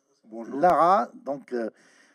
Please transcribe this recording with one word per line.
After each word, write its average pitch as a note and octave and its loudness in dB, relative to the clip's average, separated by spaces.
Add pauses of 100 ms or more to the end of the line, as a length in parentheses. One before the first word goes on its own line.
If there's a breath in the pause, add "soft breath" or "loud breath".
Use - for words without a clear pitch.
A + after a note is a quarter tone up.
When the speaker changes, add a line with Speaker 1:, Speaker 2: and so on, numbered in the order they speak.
(240)
Speaker 1:
Bonjour. A#2 -12
Speaker 2:
Lara, F3 2
donc, C3+ -12
euh, A#2 -4 (440 soft breath)